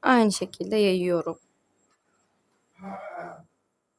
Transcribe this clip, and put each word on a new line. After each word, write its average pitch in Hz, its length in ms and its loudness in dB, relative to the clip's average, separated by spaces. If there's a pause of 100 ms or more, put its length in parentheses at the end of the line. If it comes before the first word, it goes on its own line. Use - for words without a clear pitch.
aynı 233 300 4
şekilde 185 440 -6
yayıyorum. 180 600 0 (2500)